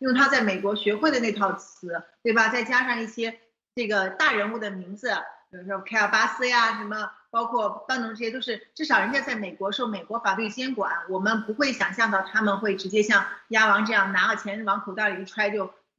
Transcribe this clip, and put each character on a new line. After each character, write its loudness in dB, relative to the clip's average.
用 2
他 6
在 4
美 0
国 0
学 0
会 2
的 2
那 0
套 0
词， -10
对 2
吧？ 4
再 -2
加 2
上 -2
一 -6
些 -6
这 -2
个 2
大 2
人 0
物 -4
的 -6
名 -10
字， -4
比 -18
如 -16
说 -4
凯 -2
尔 2
巴 4
斯 -2
呀， 2
什 -8
么， -6
包 0
括 0
班 -2
农 -6
这 -12
些， -4
都 -6
是 -6
至 -6
少 4
人 0
家 0
在 -4
美 -6
国 -4
受 -2
美 -6
国 -6
法 0
律 -2
监 -6
管， -2
我 -2
们 2
不 -6
会 0
想 -2
象 0
到 2
他 -2
们 2
会 0
直 -6
接 4
像 4
鸭 4
王 4
这 -2
样 4
拿 4
了 2
钱 -6
往 0
口 -8
袋 0
里 -6
一 -12
揣 -2
就 -4